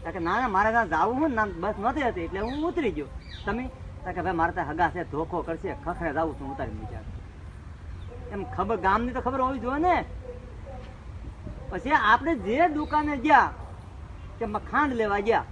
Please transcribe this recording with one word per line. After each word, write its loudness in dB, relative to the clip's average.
તો -6
કે, -8
"ના, 2
ના, 0
મારે 4
જ્યાં 4
જાવું 2
હોય 4
ને, 0
નામ 2
બસ -2
નહોતી 0
હતી, 0
એટલે -4
હું -2
ઉતરી 0
ગયો. -6
તમે?" -2
તો -4
કે, -4
"ભાઈ, 0
મારે 4
ત્યાં -2
હગા 2
છે, -6
ધોખો -2
કરશે, -4
ખખરે -2
જાવું -2
છું, -8
ઉતારી -6
મૂક્યા." -8
એમ -4
ખબર, 0
ગામની 4
તો -2
ખબર 0
હોવી 2
જોઈએ -2
ને. 4
પછી -4
આપણે 6
જે 4
દુકાને 0
ગયા, 8
કે -4
મ-, -4
ખાંડ 2
લેવા 2
ગયા 2